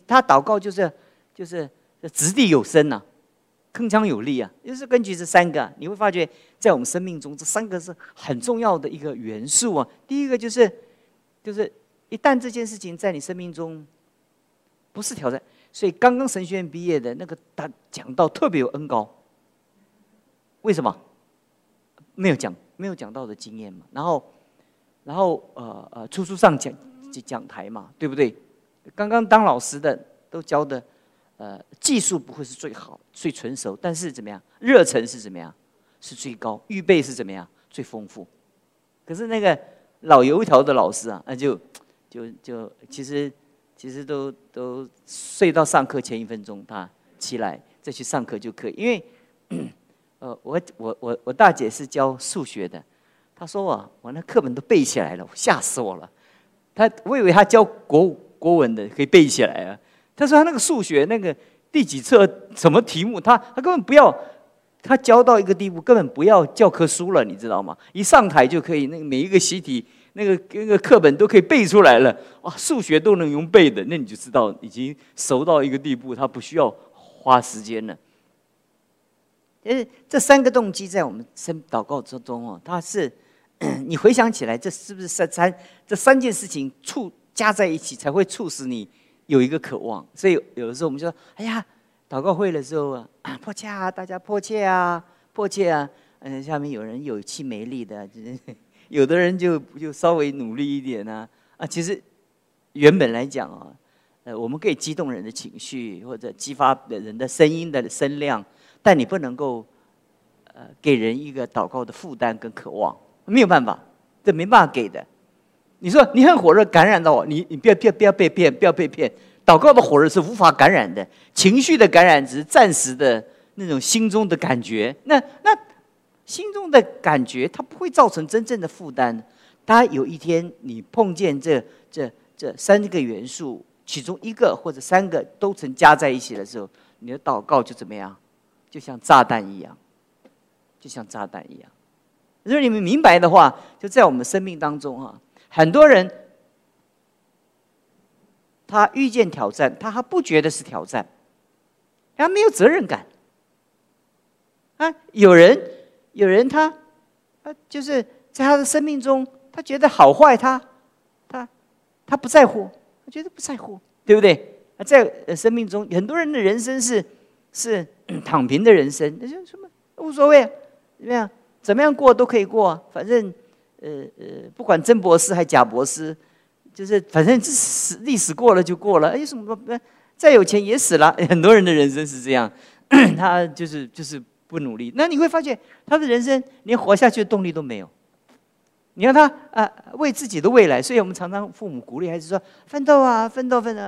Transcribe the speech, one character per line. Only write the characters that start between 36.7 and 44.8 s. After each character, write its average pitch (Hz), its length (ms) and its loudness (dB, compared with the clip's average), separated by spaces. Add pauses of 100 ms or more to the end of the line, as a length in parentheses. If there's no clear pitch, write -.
备 165 220 2
是 131 100 -8
怎 117 120 -12
么 98 60 -16
样？ 92 160 -16 (240)
最 127 140 -14
丰 107 240 -18
富。 92 180 -20 (800)
可 165 100 -16
是 220 120 -12
那 226 120 -6
个 185 180 2 (440)
老 147 240 6
油 156 180 2
条 156 200 4
的 143 100 0
老 107 180 2
师 110 200 -10
啊， 98 160 -12
那 131 100 -12
就， 127 220 -4 (500)
就， 117 200 -18 (140)
就 113 300 -16 (160)
其 139 160 -16
实， 143 260 -8 (460)
其 131 140 -18
实 139 140 -16
都， 139 280 -10 (180)
都 127 380 -14 (180)